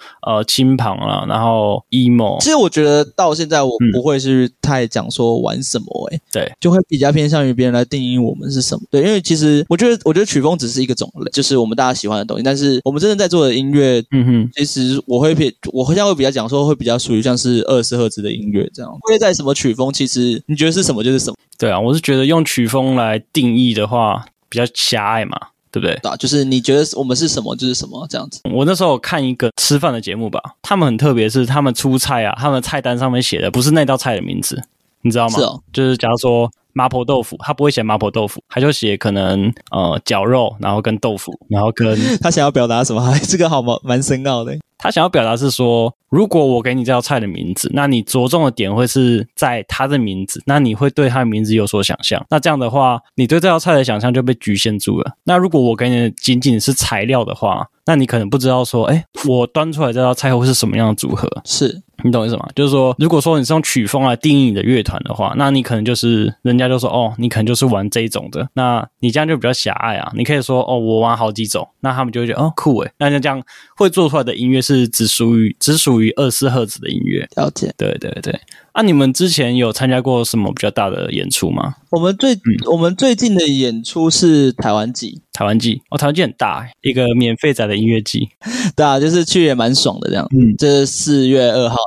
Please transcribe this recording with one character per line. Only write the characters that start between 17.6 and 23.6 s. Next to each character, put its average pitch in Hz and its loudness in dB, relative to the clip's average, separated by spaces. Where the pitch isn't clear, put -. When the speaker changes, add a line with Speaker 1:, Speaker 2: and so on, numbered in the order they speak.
Speaker 2:
二 - 2
十 117 0
四 120 -4
赫 117 0
兹 104 -10
的 104 -4
音 110 -6
乐 101 0
这 123 -16
样。 - -16
不 139 -16
会 220 4
在 208 2
什 151 -6
么 139 0
曲 131 0
风， 131 -2
其 139 -2
实 123 -2
你 156 -2
觉 151 2
得 165 2
是 185 0
什 156 0
么 107 -4
就 123 2
是 131 4
什 - -4
么。 - -12
Speaker 1:
对 113 0
啊， 92 0
我 117 2
是 160 0
觉 139 2
得 131 2
用 160 4
曲 120 0
风 131 0
来 110 0
定 120 2
义 123 2